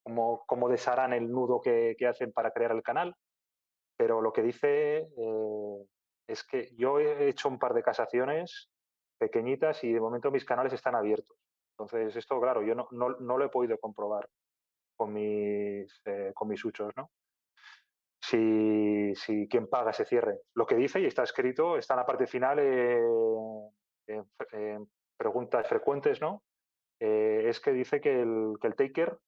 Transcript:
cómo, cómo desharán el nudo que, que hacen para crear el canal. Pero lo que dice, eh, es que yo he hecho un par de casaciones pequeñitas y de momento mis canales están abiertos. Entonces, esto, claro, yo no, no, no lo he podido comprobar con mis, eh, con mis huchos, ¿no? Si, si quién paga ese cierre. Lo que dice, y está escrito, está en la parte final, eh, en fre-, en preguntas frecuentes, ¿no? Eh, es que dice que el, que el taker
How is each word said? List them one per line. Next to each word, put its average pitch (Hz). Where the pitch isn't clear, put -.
cómo, 117
cómo 123
desharán 127
el 117
nudo 123
que, 117
que 123
hacen 120
para 113
crear 117
el 113
canal. 165
Pero 113
lo 110
que 113
dice, 147
eh, 107
es 110
que 127
yo 135
he 147
hecho 135
un 127
par 120
de 113
casaciones 131
pequeñitas 131
y 120
de 117
momento 120
mis 131
canales 127
están 123
abiertos. 107
Entonces, 110
esto, 120
claro, 123
yo 110
no, 120
no, 123
no 127
lo 139
he 135
podido 120
comprobar 104
con 107
mis, 104
eh, 98
con 107
mis 101
huchos, 104
¿no? 139
Si, 107
si 104
quién 113
paga 127
ese -
cierre. 113
Lo 117
que -
dice, 139
y 190
está 131
escrito, 135
está 131
en 127
la 123
parte 127
final, 131
eh, 127
en 107
fre-, 107
en 107
preguntas 117
frecuentes, 139
¿no? 175
Eh, 107
es 117
que 139
dice 131
que 131
el, 110
que -
el 107
taker 139